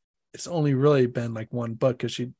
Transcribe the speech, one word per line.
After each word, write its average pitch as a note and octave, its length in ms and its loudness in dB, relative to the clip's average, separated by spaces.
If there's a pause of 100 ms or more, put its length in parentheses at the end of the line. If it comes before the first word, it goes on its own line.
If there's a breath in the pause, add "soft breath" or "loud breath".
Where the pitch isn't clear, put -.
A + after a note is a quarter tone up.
(320)
it's - 140 -14
only D3+ 280 0
really C3+ 320 6
been, A#2 280 -4
like, A2+ 180 -10
one A#2 220 -6
book, B2 240 0
'cause A#2 140 -6
she B2 280 -6